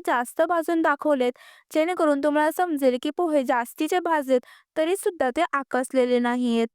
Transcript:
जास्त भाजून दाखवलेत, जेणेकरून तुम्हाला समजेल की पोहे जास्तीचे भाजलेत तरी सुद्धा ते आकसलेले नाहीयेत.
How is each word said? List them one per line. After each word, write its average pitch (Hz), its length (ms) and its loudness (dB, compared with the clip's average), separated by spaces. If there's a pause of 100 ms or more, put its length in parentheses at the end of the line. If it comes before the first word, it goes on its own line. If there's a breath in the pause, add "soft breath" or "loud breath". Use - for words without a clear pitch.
जास्त 254 340 -2
भाजून 330 400 0
दाखवलेत, 285 500 0 (420 loud breath)
जेणेकरून 311 500 2
तुम्हाला 302 340 2
समजेल 277 440 0
की 302 80 -4
पोहे 302 340 0
जास्तीचे 269 560 -2
भाजलेत 294 420 0 (360 loud breath)
तरी 320 180 0
सुद्धा 330 400 -2
ते 320 80 2 (100)
आकसलेले 262 680 0
नाहीयेत. 240 560 0